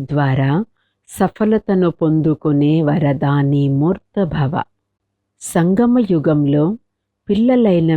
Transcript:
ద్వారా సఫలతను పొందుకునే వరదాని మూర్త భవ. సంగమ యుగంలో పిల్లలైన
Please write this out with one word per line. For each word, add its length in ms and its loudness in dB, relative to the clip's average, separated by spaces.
ద్వారా 460 -2
సఫలతను 840 -2
పొందుకునే 920 0
వరదాని 880 0
మూర్త 540 -2
భవ. 380 -4
సంగమ 560 0
యుగంలో 580 0
పిల్లలైన 680 2